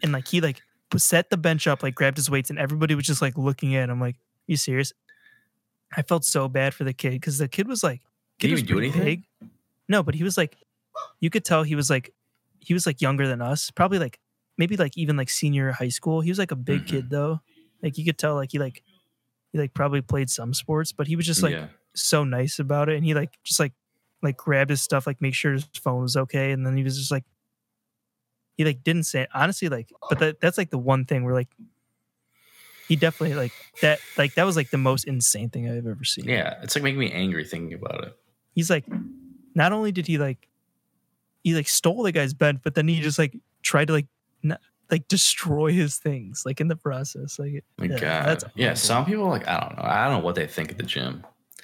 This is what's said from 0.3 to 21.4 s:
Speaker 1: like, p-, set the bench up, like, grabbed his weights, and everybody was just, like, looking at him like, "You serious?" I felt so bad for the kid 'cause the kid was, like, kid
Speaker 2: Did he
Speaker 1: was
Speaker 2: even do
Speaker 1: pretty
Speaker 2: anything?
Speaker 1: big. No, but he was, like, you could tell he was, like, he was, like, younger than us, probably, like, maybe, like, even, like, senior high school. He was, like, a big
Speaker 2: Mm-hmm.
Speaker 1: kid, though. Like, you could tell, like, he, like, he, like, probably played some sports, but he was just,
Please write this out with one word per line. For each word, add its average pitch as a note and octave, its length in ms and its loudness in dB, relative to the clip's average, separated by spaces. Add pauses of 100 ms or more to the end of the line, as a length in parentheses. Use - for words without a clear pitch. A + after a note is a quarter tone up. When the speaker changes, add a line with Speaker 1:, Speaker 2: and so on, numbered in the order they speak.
Speaker 1:
like, D3 220 0 (280)
p-, - 80 2
set - 320 4
the G3+ 60 0
bench D#3+ 300 2
up, C#3+ 160 2
like, C3+ 120 -2
grabbed C3+ 220 2
his C3+ 140 0
weights, C3+ 200 0
and D3 80 -8
everybody D#3 360 0
was C3+ 120 0
just, C#3+ 160 0
like, C3 160 0
looking C3+ 360 0
at B2+ 140 0
him B2 120 -2
like, B2 160 -2 (300)
"You D#3 100 0
serious?" C3+ 360 0 (1040)
I D3 60 2
felt E3+ 220 0
so C3+ 240 0
bad C3+ 260 0
for C#3+ 100 -6
the C3 80 -2
kid B2+ 300 -4
'cause C#3 160 -4
the C#3+ 100 0
kid G3+ 200 -2
was, B3 140 -4
like, C3+ 180 -2 (380)
kid - 20 -8
Speaker 2:
Did - 80 2
he D#3 60 2
Speaker 1:
was D3+ 80 2
Speaker 2:
even F#2+ 40 -4
do G#2 80 0
Speaker 1:
pretty A2 140 2
Speaker 2:
anything? E3 360 0 (160)
Speaker 1:
big. - 100 -20 (380)
No, G3 140 4
but D3 120 0
he D#3 100 -2
was, F#3+ 120 -2
like, D#3+ 200 0 (640)
you E3 100 2
could A3 140 0
tell D#3+ 180 4
he D#3 120 -2
was, C#3+ 160 0
like, B2+ 220 -2 (480)
he - 140 0
was, F3+ 120 0
like, D3 140 -2
younger C3+ 280 2
than B2 120 -2
us, C#3+ 300 -4
probably, F#3+ 280 2
like, C#3 200 -4 (380)
maybe, F#3 200 0
like, D#3 200 0
even, D3+ 200 0
like, C3 140 -2
senior C#3 420 0
high B2+ 160 -4
school. D#3+ 320 -2
He E3 100 0
was, F#3+ 80 -2
like, F3 140 0
a C3+ 40 -4
big B2+ 260 -2
Speaker 2:
Mm-hmm. - 60 -12
Speaker 1:
kid, C3 220 -2
though. D3 300 0 (420)
Like, D#3 160 -4
you D#3 60 -4
could D#3+ 140 0
tell, D3+ 180 0
like, C3+ 160 -4
he, C#3+ 80 -2
like, C3 220 -6 (680)
he, D#3 60 -2
like, C#3+ 160 -2
probably C#3+ 260 0
played C3+ 300 0
some A#2+ 240 -4
sports, D#3+ 380 -2
but C#3+ 160 -4
he E3 80 0
was E3 100 -2
just, E3+ 160 2